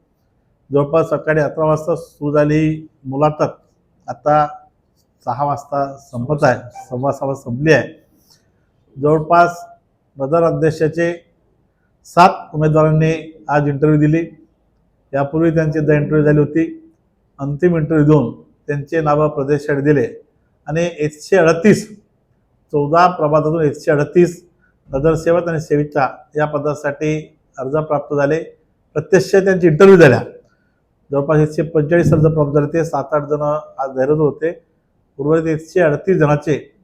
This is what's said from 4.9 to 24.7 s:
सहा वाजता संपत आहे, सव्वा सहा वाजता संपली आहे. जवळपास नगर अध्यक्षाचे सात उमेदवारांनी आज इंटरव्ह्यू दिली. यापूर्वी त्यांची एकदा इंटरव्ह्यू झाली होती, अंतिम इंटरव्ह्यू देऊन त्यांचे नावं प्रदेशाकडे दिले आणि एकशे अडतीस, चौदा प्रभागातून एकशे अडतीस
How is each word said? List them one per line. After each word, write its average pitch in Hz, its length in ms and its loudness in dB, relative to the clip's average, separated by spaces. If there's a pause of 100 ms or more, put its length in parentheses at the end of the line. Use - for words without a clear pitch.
सहा 127 200 -4
वाजता 139 520 -6
संपत 147 460 -8
आहे, 120 460 -2
सव्वा 131 220 -4
सहा 139 160 -8
वाजता 131 240 -10
संपली 147 220 2
आहे. 110 200 0 (1080)
जवळपास 160 640 2 (520)
नगर 143 260 0
अध्यक्षाचे 160 800 -2 (800)
सात - 500 0
उमेदवारांनी 156 960 0
आज 143 180 0
इंटरव्ह्यू 147 340 2
दिली. 160 420 -2 (680)
यापूर्वी 160 380 0
त्यांची 156 280 -2
एकदा 151 140 2
इंटरव्ह्यू 147 320 2
झाली 147 140 4
होती, 160 520 -2 (480)
अंतिम 147 380 -2
इंटरव्ह्यू 151 340 2
देऊन 226 300 0
त्यांचे 147 600 -8
नावं 151 280 0
प्रदेशाकडे 143 520 -4
दिले 139 400 0 (460)
आणि 170 300 -2
एकशे 151 400 -2
अडतीस, 170 640 2 (720)
चौदा 156 360 2
प्रभागातून 156 560 0
एकशे 147 280 -2
अडतीस 165 580 0 (440)